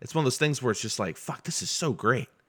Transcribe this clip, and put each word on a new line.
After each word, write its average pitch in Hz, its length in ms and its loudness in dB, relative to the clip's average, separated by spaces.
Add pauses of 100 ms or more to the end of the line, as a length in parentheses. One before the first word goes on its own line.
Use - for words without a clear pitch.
it's - 140 -8
one 160 80 4
of - 20 4
those 127 140 2
things 151 240 2
where 120 80 4
it's - 100 0
just - 180 -4
like, 95 180 -2
"Fuck, - 260 -8
this - 180 -4
is 90 80 -4
so 147 240 0
great." 120 360 2 (200)